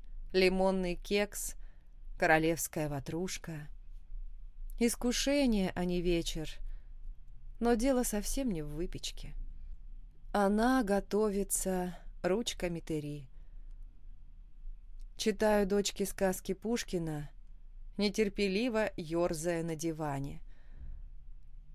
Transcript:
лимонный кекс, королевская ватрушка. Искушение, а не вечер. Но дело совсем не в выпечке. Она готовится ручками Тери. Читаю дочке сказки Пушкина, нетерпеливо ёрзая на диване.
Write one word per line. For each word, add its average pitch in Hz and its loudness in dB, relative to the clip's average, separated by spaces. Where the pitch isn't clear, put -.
лимонный 185 6
кекс, - 0
королевская 160 4
ватрушка. 151 -4
Искушение, 240 4
а 180 0
не 180 2
вечер. 165 2
Но 233 6
дело 247 4
совсем 226 0
не 160 0
в 147 -6
выпечке. - -4
Она 220 6
готовится 196 0
ручками 180 0
Тери. 147 -4
Читаю 214 4
дочке 202 2
сказки 190 0
Пушкина, 170 -2
нетерпеливо 208 2
ёрзая 170 0
на 165 -2
диване. 151 -2